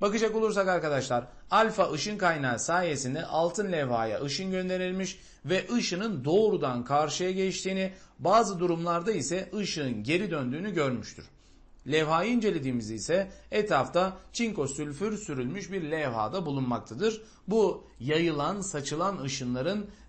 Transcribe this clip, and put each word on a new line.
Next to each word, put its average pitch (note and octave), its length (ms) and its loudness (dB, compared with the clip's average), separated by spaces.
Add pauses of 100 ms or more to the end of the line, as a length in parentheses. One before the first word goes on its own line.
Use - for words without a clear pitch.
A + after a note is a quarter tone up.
Bakacak G#3+ 360 2
olursak G3+ 320 2
arkadaşlar, C#3+ 580 2 (240)
alfa G3+ 420 4
ışın G3+ 260 -2
kaynağı D3 400 2
sayesinde D#3+ 680 0
altın F3 460 0
levhaya A#2 500 0
ışın E3 280 -4
gönderilmiş F#3 680 -2 (260)
ve F#3 280 0
ışının F#3+ 520 0
doğrudan D3 600 4
karşıya D3 460 2
geçtiğini, F#3+ 600 -2 (260)
bazı G3 420 4
durumlarda E3+ 520 0
ise F3+ 440 -2
ışığın C#3 460 -2
geri E3+ 280 0
döndüğünü D3 440 -2
görmüştür. C3 500 -2 (640)
Levhayı D#3+ 460 2
incelediğimizde C3 600 0
ise F3+ 360 0 (200)
etrafta F#3 680 2 (160)
çinko G3 360 -2
sülfür D3+ 480 -4
sürülmüş D#3+ 560 -6
bir E3 180 -4
levhada D3 560 0
bulunmaktadır. C3+ 760 -2 (260)
Bu G#3 380 2 (140)
yayılan, D#3+ 600 0
saçılan D#3+ 600 -4
ışınların C3+ 640 -2 (220)